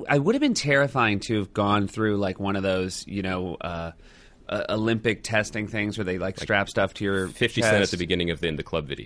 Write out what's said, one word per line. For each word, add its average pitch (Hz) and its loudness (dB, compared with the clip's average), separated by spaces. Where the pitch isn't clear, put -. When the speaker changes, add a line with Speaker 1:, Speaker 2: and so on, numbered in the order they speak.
Speaker 1:
I 147 4
would 170 4
have 277 2
been 277 2
terrifying 135 2
to 113 0
have 95 -6
gone 101 2
through, 107 0
like, 98 -2
one 98 -2
of 95 -2
those, 92 -2
you 98 -6
know, 92 -4
uh, 85 -6
uh, 104 -4
Olympic 110 0
testing 107 -2
things 104 -4
where 104 -4
they, 92 -2
like, 92 -4
Speaker 2:
Like - -10
Speaker 1:
strap 101 2
stuff 98 0
to 107 -6
your 98 0
Speaker 2:
Fifty - 0
Cent 110 6
at 104 4
Speaker 1:
chest. 95 2
Speaker 2:
the 90 -4
beginning 87 0
of 80 -4
the 85 0
In 78 -2
the 76 -6
Club 78 -4
video. 67 -8